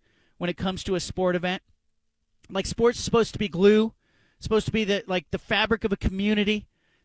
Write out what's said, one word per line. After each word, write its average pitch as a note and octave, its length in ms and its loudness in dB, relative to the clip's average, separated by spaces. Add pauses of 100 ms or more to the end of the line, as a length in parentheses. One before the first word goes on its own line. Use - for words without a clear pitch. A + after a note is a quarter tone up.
(360)
when F3 140 -4
it E3+ 60 -6
comes F#3 280 -4
to G3 100 -2
a F3 60 0
sport F3+ 340 0
event? F3+ 280 -2 (880)
Like, F#3+ 160 -4
sports A#3 320 2
is - 60 -8
supposed A3+ 280 0
to - 60 -10
be G#3+ 100 -2
glue, G#3 460 4 (440)
supposed - 280 0
to - 60 -6
be A3 120 0
the, G3 220 -2
like, F#3 240 -4
the F3+ 80 -4
fabric G#3+ 460 -2
of G#3 80 0
a G3+ 40 -2
community, G#3 680 0 (380)